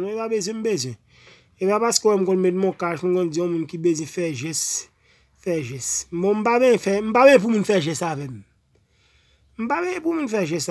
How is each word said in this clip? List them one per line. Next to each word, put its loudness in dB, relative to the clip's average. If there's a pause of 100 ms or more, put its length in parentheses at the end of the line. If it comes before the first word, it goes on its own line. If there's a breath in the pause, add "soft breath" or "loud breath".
non, -6
e -6
pa -4
bezwen. -4
M -4
bezwen, -4 (580 soft breath)
e 0
pa, 2
paske 0
ou 6
wè 2
m 0
konn, 2
men 2
m 2
yon -2
kach, -4
m 2
konn 0
di -2
yon -2
moun -2
ki -10
bezwen 0
fè -6
jès, -6 (800)
fè -4
jès -10 (220)
bon. 0
M 0
pa 2
bezwen 4
fè, 2
m -2
pa 8
bezwen 8
pou 2
moun 2
fè 2
jès -4
avè -6
m, -14 (1120)
m -6
pa 0
bezwen -4
pou 0
moun -4
fè 0
jès -4